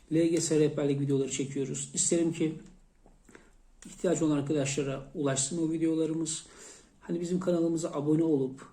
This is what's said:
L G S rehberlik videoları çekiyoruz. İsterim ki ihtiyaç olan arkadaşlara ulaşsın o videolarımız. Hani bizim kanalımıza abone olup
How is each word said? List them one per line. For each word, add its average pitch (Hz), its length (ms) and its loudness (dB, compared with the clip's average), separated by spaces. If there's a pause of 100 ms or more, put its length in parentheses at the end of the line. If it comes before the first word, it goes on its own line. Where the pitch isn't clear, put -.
(120)
L 165 160 4
G 165 120 2
S 151 200 2
rehberlik 143 400 2
videoları 135 300 0
çekiyoruz. 139 640 -4
İsterim 170 380 2
ki 156 260 -2 (1300)
ihtiyaç 165 360 0
olan 151 160 4
arkadaşlara 139 760 -2
ulaşsın 156 540 -2
o 160 40 -2
videolarımız. 160 760 -2 (540)
Hani 170 200 -4
bizim 175 200 -2
kanalımıza 165 520 0
abone 151 300 2
olup 139 500 0